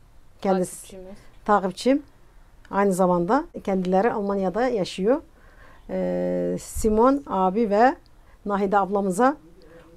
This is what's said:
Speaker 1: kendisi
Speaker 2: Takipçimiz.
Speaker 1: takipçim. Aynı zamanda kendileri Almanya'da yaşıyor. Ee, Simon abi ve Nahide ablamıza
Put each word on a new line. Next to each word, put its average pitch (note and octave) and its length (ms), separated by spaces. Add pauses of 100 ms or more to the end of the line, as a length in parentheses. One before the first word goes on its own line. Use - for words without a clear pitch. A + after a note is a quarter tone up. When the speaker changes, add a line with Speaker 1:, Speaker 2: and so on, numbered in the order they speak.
(420)
Speaker 1:
kendisi F#3+ 400
Speaker 2:
Takipçimiz. F#3+ 360 (280)
Speaker 1:
takipçim. G#3 580 (680)
Aynı G3 220
zamanda F3+ 520 (180)
kendileri F#3+ 500
Almanya'da G3+ 540
yaşıyor. A3 540 (680)
Ee, F3+ 680
Simon A#3 680
abi F#3+ 420
ve A#3 260 (500)
Nahide G3+ 320
ablamıza G3+ 600 (600)